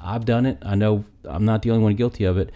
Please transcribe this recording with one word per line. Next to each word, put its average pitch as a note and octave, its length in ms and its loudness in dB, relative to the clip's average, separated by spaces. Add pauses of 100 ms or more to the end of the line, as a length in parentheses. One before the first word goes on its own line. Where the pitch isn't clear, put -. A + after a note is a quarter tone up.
I've G#2+ 240 -6
done A#2 220 2
it. B2+ 160 -2
I G2+ 120 -4
know G#2 300 2 (200)
I'm F#2+ 200 -4
not A2 180 2
the A#2+ 80 0
only A2+ 140 4
one G#2+ 100 4
guilty A#2+ 300 -2
of F#2 140 2
it, F#2+ 180 -2